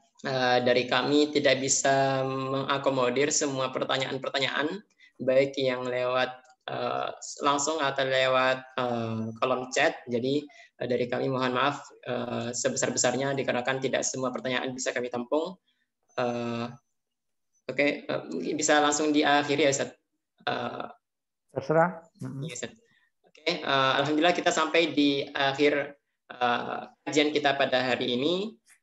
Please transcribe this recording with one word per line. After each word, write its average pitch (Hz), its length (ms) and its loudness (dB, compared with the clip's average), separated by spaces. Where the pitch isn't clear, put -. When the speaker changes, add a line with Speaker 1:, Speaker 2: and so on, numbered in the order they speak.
Speaker 1:
eh, 127 400 2
dari 123 240 4
kami 143 480 4
tidak 131 240 4
bisa 135 640 2
mengakomodir 135 1120 0
semua 131 400 -2
pertanyaan-pertanyaan, 135 1040 -2
baik 135 400 2
yang 127 240 0
lewat, 127 480 0
eh, 123 380 -4
langsung 147 400 0
atau 135 240 0
lewat, 131 500 2
eh, 113 640 -2
kolom 127 320 0
chat. 156 320 2
Jadi, 131 400 -2
eh, 127 80 -6
dari 120 240 0
kami 127 160 -2
mohon 127 240 0
maaf, 131 320 0
eh, 120 480 -4
sebesar-besarnya 127 800 0
dikarenakan 131 480 -2
tidak 135 240 0
semua 131 240 -4
pertanyaan 127 400 -4
bisa 127 240 -6
kami 123 160 -4
tampung. 151 480 -4
Eh, 120 520 -4
oke, 143 200 0
eh, 135 140 -4
mungkin 147 240 -4
bisa 147 240 4
langsung 147 320 2
diakhiri 143 560 4
ya, 135 80 4
Ustadz. 123 200 -4
Eh, 123 400 -6
Speaker 2:
Terserah. 160 480 2
Mm-mm. 135 240 -10
Speaker 1:
iya, 196 80 -8
Ustadz. - 220 -12
Oke, - 180 -20
eh, 135 540 0
alhamdulillah 151 360 2
kita 170 180 0
sampai 156 420 2
di 143 300 2
akhir, 143 640 0
eh, 123 500 -2
kajian 147 320 2
kita 139 220 2
pada 127 240 2
hari 127 340 0
ini. 175 400 -2